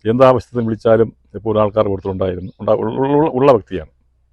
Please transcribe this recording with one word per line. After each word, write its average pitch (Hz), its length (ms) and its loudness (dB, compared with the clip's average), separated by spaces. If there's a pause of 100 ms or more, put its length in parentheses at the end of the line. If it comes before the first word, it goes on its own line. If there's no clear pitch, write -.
(100)
എന്താവശ്യത്തിന് 123 580 2
വിളിച്ചാലും 113 400 2 (280)
എപ്പോഴും 107 260 -2
ആൾക്കാർ 107 300 0
കൊടുത്തിട്ടുണ്ടായിരുന്നു. 95 580 -6 (100)
ഉണ്ടാ-, 107 200 0
ഉള്ള, 107 100 -4 (260)
ഉള്ള, 156 120 2 (100)
ഉള്ള 139 180 4
വ്യക്തിയാണ്, 90 360 -8 (400)